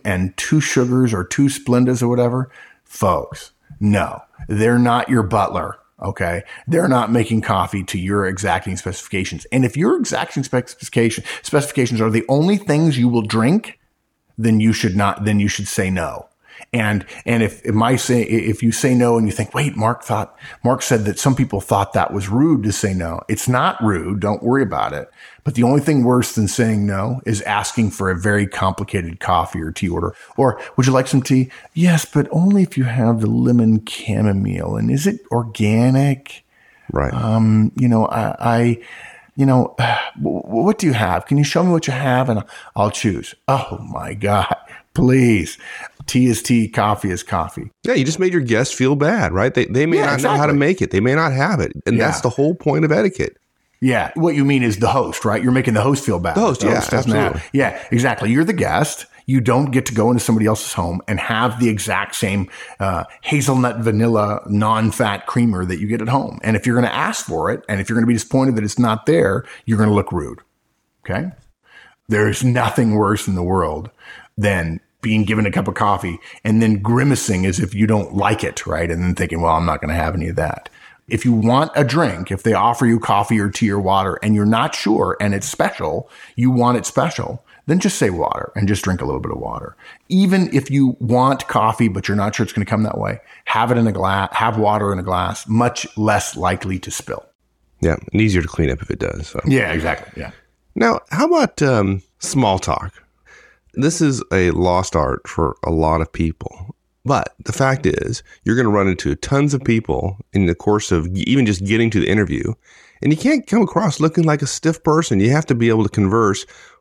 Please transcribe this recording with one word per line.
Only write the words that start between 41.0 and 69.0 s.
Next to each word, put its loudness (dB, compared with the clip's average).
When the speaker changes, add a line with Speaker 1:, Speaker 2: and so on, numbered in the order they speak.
Speaker 1:
Can 2
you 6
show 0
me 4
what 0
you -2
have? 0
And 0
I'll 0
choose." -4
Oh -2
my -10
God. 0
Please. 2
Tea 4
is 0
tea. 2
Coffee 0
is -4
coffee. -6
Speaker 2:
Yeah, 0
you 2
just -4
made 2
your 2
guests 0
feel 2
bad, 0
right? 0
They, 2
they 0
may 2
Speaker 1:
Yeah, 2
Speaker 2:
not -2
know 2
how 2
to 2
Speaker 1:
exactly. 2
Speaker 2:
make 2
it. -2
They 2
may 2
not 2
have 0
it. -2
And 2
that's 0
Speaker 1:
Yeah. -14
Speaker 2:
the 2
whole 0
point 0
of 2
etiquette. -2
Speaker 1:
Yeah. 2
What 0
you 2
mean 2
is 0
the 2
host, 0
right? 0
You're 2
making 2
the 2
host 0
feel 0
bad. -2
Speaker 2:
The 2
host, 0
yeah, 2
Speaker 1:
doesn't 0
have 0
Speaker 2:
absolutely. -6
Speaker 1:
Yeah, -2
exactly. 0
You're 4
the 0
guest. -2
You 2
don't 2
get 0
to -8
go 2
into 2
somebody 2
else's -2
home -4
and -2
have -2
the 2
exact -2
same, -2
uh, -2
hazelnut 0
vanilla 0
non-fat 0
creamer 0
that -4
you -4
get -2
at -6
home. -4
And 0
if -2
you're 2
gonna 2
ask -4
for -2
it, -8
and -2
if -6
you're 0
gonna 2
be 4
disappointed 0
that -2
it's -4
not 0